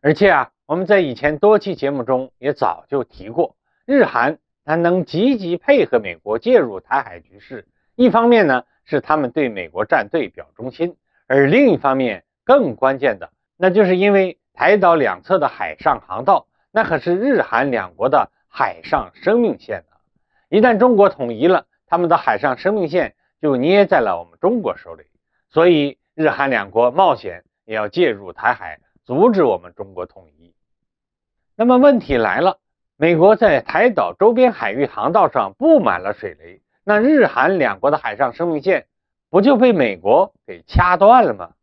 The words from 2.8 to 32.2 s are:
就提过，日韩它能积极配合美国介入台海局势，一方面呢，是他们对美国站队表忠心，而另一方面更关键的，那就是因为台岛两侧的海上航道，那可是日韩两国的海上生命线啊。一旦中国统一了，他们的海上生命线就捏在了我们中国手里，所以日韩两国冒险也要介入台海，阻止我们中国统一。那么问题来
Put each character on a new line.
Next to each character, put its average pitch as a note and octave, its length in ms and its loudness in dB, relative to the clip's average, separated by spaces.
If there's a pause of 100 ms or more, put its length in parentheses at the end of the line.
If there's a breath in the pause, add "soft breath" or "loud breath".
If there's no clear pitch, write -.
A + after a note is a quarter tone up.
就 C3+ 160 -4
提 - 260 -16
过， - 280 -6 (280)
日 C4 200 2
韩 C3 340 -2 (240)
它 D#3 120 -4
能 F3 280 0
积 A#3 340 -2
极 F3 200 -6
配 C#4 280 2
合 A#2+ 140 0
美 F#2 160 -8
国 G#2+ 240 -6
介 B3 180 0
入 A2+ 220 -2
台 C3+ 220 -4
海 F2+ 180 -16
局 F#2 220 -20
势， - 260 -20 (280)
一 A#3+ 140 2
方 A#3 200 2
面 A3 180 4
呢， B2+ 160 0 (220)
是 C#3+ 160 -4
他 D#3 160 -2
们 C3 140 -4
对 C#3+ 180 -2
美 F#2+ 180 -10
国 F2+ 160 -6
站 A2 240 -2
队 B2+ 220 -6
表 - 260 -20
忠 B2+ 160 -14
心， E3+ 240 -8 (320)
而 C#3 200 2
另 A#3+ 240 4
一 D3 60 0
方 C3+ 200 -2
面 A2+ 260 -6 (220)
更 A#3 320 2
关 C3+ 200 0
键 B2 220 -2
的， F2 100 -16 (280)
那 F#3 120 2
就 G3+ 140 2
是 F#3 140 2
因 G3+ 160 2
为 F#3+ 240 0 (160)
台 F#3+ 240 2
岛 F3 180 2
两 G#2 260 -2
侧 F#3 160 -2
的 C#3+ 120 -2
海 D#2+ 280 -10
上 C3+ 220 -2
航 G2+ 240 -12
道， F3 240 0 (240)
那 G#3+ 140 -2
可 E3 120 -4
是 F3 200 -2
日 A#3 240 -2
韩 B2 280 -2
两 F#2+ 260 -6
国 A#2 120 -4
的 C3+ 240 0 (160)
海 F2+ 360 -6
上 A2+ 320 -6
生 A3+ 260 0
命 F3+ 180 -2
线 G2 320 -12
啊。 - 80 -20 (480)
一 G#3 140 0
旦 A#3 160 2
中 A#3+ 180 2
国 G3 140 6
统 A#2+ 240 -8
一 A2+ 120 -4
了， F3 200 2 (220)
他 E3+ 100 -2
们 F3 100 -2
的 E3 80 2
海 A#2 220 -2
上 C3 200 -4
生 G3 160 -4
命 F#3+ 140 -4
线 D3 280 -4 (260)
就 C#3 160 0
捏 F#3 280 2
在 F3 140 0
了 G2 180 -2
我 F2 60 -12
们 E2+ 160 -20
中 A3 220 -2
国 G2+ 160 -6
手 E2+ 180 -18
里， D#2 80 -20 (460)
所 E3+ 180 2
以 D3 300 0 (180)
日 D#3 140 0
韩 C#3 200 -4
两 G2+ 220 -4
国 A#2 180 2
冒 D#3 280 0
险 F2+ 260 -14 (220)
也 A2 100 -10
要 G#2+ 140 -6
介 E3 220 0
入 G2 200 -12
台 A2+ 220 -2
海， E2+ 260 -12 (300)
阻 F3+ 220 2
止 F#3+ 120 0
我 G#2 140 0
们 F2 160 -18
中 G2 220 -18
国 F2+ 100 -10
统 F2 320 -20
一。 E2+ 160 -20 (1000)
那 A3 100 -2
么 B3+ 140 4
问 C#4 200 4
题 C#3+ 160 -4
来 A2 260 0